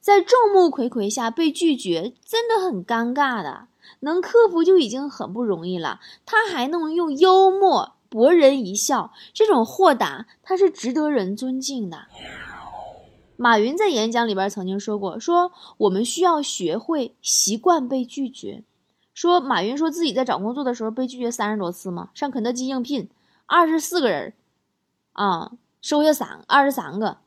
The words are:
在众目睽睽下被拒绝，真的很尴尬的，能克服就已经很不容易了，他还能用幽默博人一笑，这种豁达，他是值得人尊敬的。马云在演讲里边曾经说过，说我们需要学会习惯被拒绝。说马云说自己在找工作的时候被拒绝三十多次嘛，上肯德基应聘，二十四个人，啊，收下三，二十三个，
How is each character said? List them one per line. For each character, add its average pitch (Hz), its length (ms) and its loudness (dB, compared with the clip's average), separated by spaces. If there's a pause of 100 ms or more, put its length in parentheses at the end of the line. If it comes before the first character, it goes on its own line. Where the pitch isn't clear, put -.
在 403 200 6
众 453 320 4
目 370 160 6
睽 254 200 -2
睽 214 200 -4
下 226 220 -4
被 320 200 0
拒 320 260 0
绝， 180 360 -4 (120)
真 466 240 -2
的 453 160 2
很 208 200 -4
尴 233 300 -2
尬 262 280 -2
的， 147 260 -12 (320)
能 320 200 -2
克 453 300 4
服 330 140 2
就 370 140 6
已 269 100 2
经 269 200 -6
很 - 240 -10
不 233 120 -4
容 175 220 -4
易 180 120 -4
了， 151 220 -6 (260)
他 440 200 2
还 285 220 -4
能 311 240 -4
用 330 240 -2
幽 381 340 8
默 370 440 2 (140)
博 240 240 6
人 277 340 6
一 180 80 -10
笑， 220 380 -4 (200)
这 440 140 2
种 285 180 4
豁 330 300 4
达， 185 320 -4 (160)
他 370 140 -4
是 370 140 4
值 254 220 -6
得 302 160 -2
人 208 280 -2
尊 262 240 -6
敬 262 280 -8
的。 160 180 -16 (1300)
马 233 220 2
云 240 180 0
在 415 120 0
演 233 220 -2
讲 233 160 0
里 214 80 -4
边 190 140 -2
曾 196 180 -8
经 190 120 -4
说 208 200 -6
过， 196 200 -8
说 349 340 0 (260)
我 208 120 2
们 190 140 -2
需 330 180 -4
要 339 180 2
学 185 380 -6
会 277 440 -6
习 - 340 -2
惯 294 320 0
被 262 160 -2
拒 262 240 -8
绝。 220 360 -14 (480)
说 349 280 0
马 247 220 -2
云 226 140 -4
说 320 140 -2
自 339 120 -6
己 285 100 -2
在 254 120 -2
找 226 140 -4
工 214 160 -6
作 285 100 -6
的 247 100 -4
时 233 80 -10
候 220 80 -6
被 254 160 -6
拒 247 120 -12
绝 240 120 -4
三 214 220 -4
十 214 60 -4
多 180 120 -4
次 175 200 -12
嘛， 175 240 -12
上 285 160 -6
肯 254 120 -6
德 240 100 -4
基 254 140 -6
应 262 160 -6
聘， 240 260 -6 (380)
二 339 200 4
十 320 120 0
四 349 220 -4
个 254 80 2
人， 156 240 -4 (800)
啊， 185 400 -4 (280)
收 294 220 0
下 311 100 4
三， - 360 -6
二 277 160 4
十 277 80 2
三 175 260 -8
个， 208 280 -4